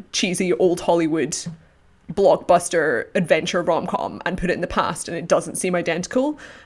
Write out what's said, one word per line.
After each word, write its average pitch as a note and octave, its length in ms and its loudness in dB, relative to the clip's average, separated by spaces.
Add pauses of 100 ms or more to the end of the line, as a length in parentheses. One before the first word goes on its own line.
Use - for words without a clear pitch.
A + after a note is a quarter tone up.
(120)
cheesy F3+ 420 0
old F3 260 2
Hollywood D#3+ 580 0 (720)
blockbuster E3 1040 2
adventure F3 460 0
rom-com E3 640 -2
and F#3 120 -4
put F3+ 120 -2
it F3 40 2
in - 80 -4
the F3 60 -4
past, - 400 -4
and E3+ 100 -6
it E3+ 100 -10
doesn't E3+ 280 2
seem F#3 200 -2
identical. F3+ 640 -2 (260)